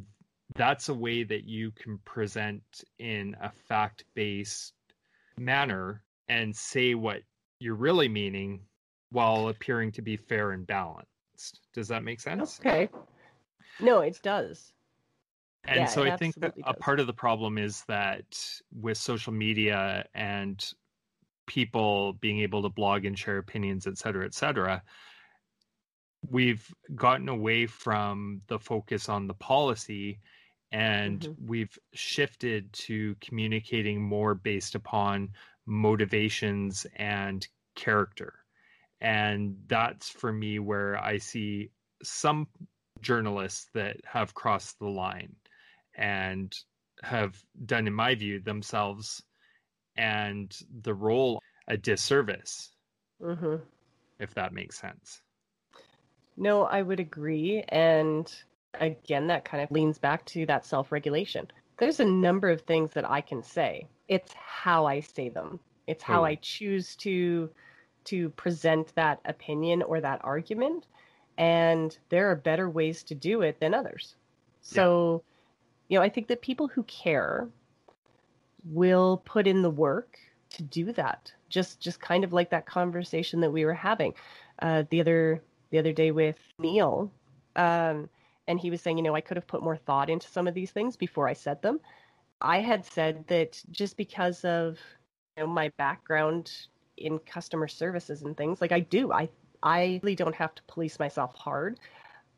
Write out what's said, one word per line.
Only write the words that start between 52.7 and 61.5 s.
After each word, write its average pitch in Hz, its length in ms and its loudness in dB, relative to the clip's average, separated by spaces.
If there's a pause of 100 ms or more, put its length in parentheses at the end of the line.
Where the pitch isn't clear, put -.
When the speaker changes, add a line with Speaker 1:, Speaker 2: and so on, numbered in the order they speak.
Speaker 2:
Mm-hmm. 165 340 -4 (640)
Speaker 1:
if 104 140 -10
that 92 180 -4
makes 92 280 -12
sense. - 420 -16 (1120)
Speaker 2:
No, 202 280 4
I 196 180 0
would 185 180 -2
agree. 160 720 -2
And 156 600 4 (440)
again, 156 520 -2
that 170 180 0
kind 143 180 -4
of 147 80 -6
leans 156 260 4
back 147 280 0
to 165 200 -4
that 143 200 2
self-regulation. 147 840 -2 (280)